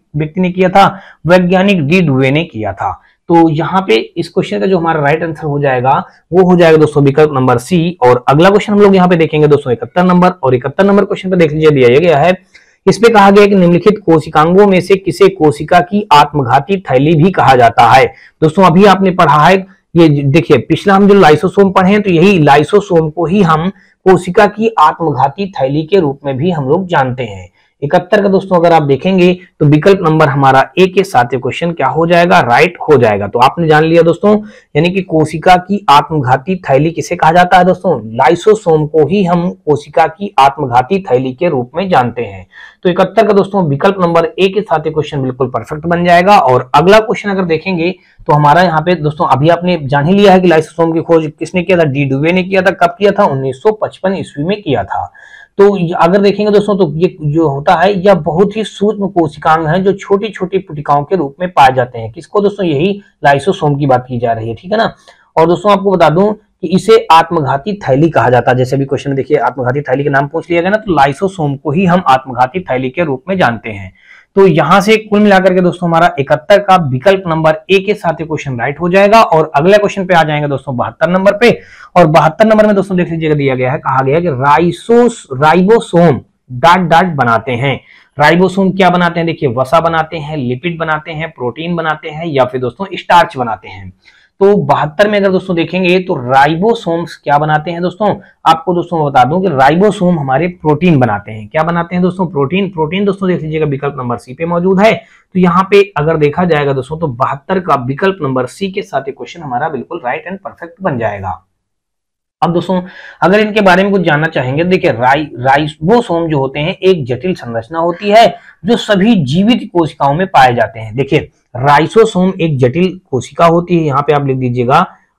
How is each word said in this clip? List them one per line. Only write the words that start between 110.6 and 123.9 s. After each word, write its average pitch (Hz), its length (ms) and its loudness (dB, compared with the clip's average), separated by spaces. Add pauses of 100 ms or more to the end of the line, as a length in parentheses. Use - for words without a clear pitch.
बन 165 160 -4
जाएगा। 101 480 -8 (1000)
अब 165 100 0
दोस्तों 180 280 -2 (400)
अगर 185 180 2
इनके 214 220 0
बारे 190 220 4
में 202 80 0
कुछ 196 100 0
जानना 160 260 0
चाहेंगे, 143 360 -4
देखिए 180 280 0
राइ-, 135 460 -2
राइबोसोम 156 920 -2
जो 151 100 -2
होते 135 200 -6
हैं 160 140 -4
एक 185 320 0
जटिल 127 280 -4
संरचना 120 460 -8
होती 175 300 -4
है 214 260 2 (300)
जो 214 120 0
सभी 208 380 0
जीवित 185 580 0
कोशिकाओं 151 400 -2
में 180 140 -2
पाए 135 260 2
जाते 113 260 -4
हैं। 107 160 -14
देखिए 135 340 -2 (260)
राइसोसोम 165 840 2
एक 156 160 -2
जटिल 170 420 -2 (120)
कोशिका 139 340 -2
होती 170 320 2
है, 160 60 0
यहाँ 143 180 -2